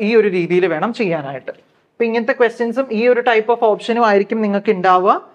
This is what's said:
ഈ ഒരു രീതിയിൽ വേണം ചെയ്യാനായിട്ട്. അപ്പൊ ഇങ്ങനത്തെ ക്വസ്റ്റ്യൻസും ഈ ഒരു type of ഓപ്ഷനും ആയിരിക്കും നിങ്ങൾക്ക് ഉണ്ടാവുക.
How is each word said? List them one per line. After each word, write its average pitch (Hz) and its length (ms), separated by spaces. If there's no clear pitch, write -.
ഈ 220 140
ഒരു 214 120
രീതിയിൽ 180 400
വേണം 170 260
ചെയ്യാനായിട്ട്. 151 580
അപ്പൊ - 520
ഇങ്ങനത്തെ 233 280
ക്വസ്റ്റ്യൻസും 240 600
ഈ 226 160
ഒരു 247 120
type 233 340
of 226 80
ഓപ്ഷനും 226 440
ആയിരിക്കും 202 360
നിങ്ങൾക്ക് 202 300
ഉണ്ടാവുക. 185 500